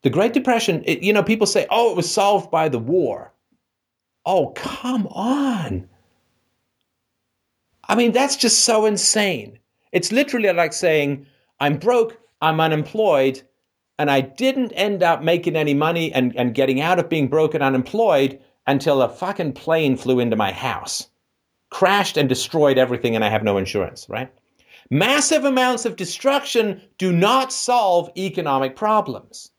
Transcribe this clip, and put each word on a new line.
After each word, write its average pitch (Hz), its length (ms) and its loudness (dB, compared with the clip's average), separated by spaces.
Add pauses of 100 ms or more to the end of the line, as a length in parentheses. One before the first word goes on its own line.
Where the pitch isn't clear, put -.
The - 80 2
Great 196 240 0
Depression, 233 520 0
it, - 160 -2
you 202 120 2
know, 208 100 4
people 214 240 0
say, 202 220 0
"Oh, 226 220 2
it - 40 -4
was 175 160 -2
solved - 400 2
by 160 160 0
the 131 100 -2
war." 127 540 -2 (960)
Oh, 175 280 2
come 233 540 -4
on. 220 760 -4 (2000)
I - 60 0
mean, 233 180 4
that's 269 240 0
just - 260 2
so 220 260 2
insane. 190 720 -2 (320)
It's 175 200 -2
literally 240 400 2
like 170 220 0
saying, 143 540 0 (320)
"I'm 143 180 0
broke, 226 420 0 (220)
I'm 160 180 0
unemployed, 156 840 0 (560)
and 151 100 0
I 139 120 2
didn't 262 500 -2
end 196 320 -2
up 165 180 2
making 170 340 0
any 151 200 0
money 160 360 0
and, 127 240 0
and 120 200 -2
getting 131 260 0
out 175 160 2
of 170 100 -2
being 151 200 0
broke 156 260 2
and 147 100 -2
unemployed 139 760 0 (260)
until 139 380 2
a 113 60 0
fucking 180 440 -6
plane 160 420 0
flew 127 240 0
into 117 160 0
my 104 160 0
house, - 560 -8 (600)
crashed 190 480 0
and 143 100 2
destroyed 135 520 2
everything, 120 340 0
and 110 100 0
I 104 60 2
have 107 140 0
no 101 160 2
insurance," - 500 -6
right? 123 220 -8 (580)
Massive 269 560 2
amounts 254 400 0
of 220 120 -6
destruction 220 840 -2 (160)
do 185 140 0
not 226 420 2
solve 190 640 0
economic 143 580 -2
problems. 208 840 -4